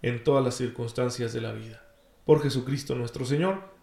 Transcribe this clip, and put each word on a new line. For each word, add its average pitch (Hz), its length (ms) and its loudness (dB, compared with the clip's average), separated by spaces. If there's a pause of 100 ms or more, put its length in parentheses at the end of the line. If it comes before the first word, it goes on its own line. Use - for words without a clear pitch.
en 120 220 -2
todas 139 200 4
las 123 120 0
circunstancias 120 760 -4
de 117 60 -4
la 113 140 -6
vida. 110 320 -14 (400)
Por 151 160 8
Jesucristo 135 540 -2
nuestro 123 300 -6
Señor. 175 360 0 (220)